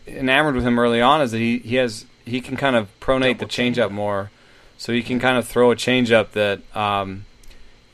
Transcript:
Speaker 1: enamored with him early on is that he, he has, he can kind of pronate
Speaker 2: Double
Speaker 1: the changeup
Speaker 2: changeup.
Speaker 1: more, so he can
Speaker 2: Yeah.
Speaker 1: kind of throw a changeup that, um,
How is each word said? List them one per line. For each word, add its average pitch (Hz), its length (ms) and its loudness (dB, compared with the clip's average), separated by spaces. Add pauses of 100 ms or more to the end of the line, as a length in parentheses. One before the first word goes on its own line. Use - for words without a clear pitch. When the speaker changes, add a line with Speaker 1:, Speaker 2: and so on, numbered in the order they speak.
Speaker 1:
enamored 135 480 0
with 123 100 0
him 120 140 2
early 117 200 2
on 143 220 4
is 120 80 -2
that 113 80 -4
he, 117 220 0
he 113 160 -4
has, 120 280 -2 (220)
he 123 140 -6
can 131 160 -10
kind 135 180 0
of 107 140 0 (120)
pronate 131 380 0
Speaker 2:
Double - 0 -
Speaker 1:
the 107 80 -8
changeup 123 400 0
Speaker 2:
changeup. 98 60 -4
Speaker 1:
more, 101 380 -4 (460)
so - 160 -6
he 120 100 0
can 127 140 -4
Speaker 2:
Yeah. 120 60 -4
Speaker 1:
kind 131 160 2
of 113 100 -2
throw 123 220 4
a 113 60 2
changeup 117 560 2
that, 101 280 0 (160)
um, 101 480 -4 (680)